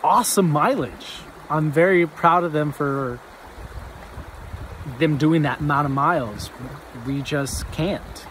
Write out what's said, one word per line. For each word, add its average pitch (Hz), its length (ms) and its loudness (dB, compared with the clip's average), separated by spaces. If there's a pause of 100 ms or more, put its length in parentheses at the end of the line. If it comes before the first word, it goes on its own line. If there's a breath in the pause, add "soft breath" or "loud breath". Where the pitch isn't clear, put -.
awesome 196 460 4
mileage. 151 680 0 (320)
I'm 156 200 2
very 170 360 6
proud 170 360 4
of 170 80 -2
them 151 200 0
for 139 480 -2 (1800)
them 151 200 2
doing 156 260 4
that 131 160 0
amount 147 260 2
of 139 60 0
miles. 135 580 0 (560)
We 139 160 -2
just 139 500 -4
can't. - 600 -4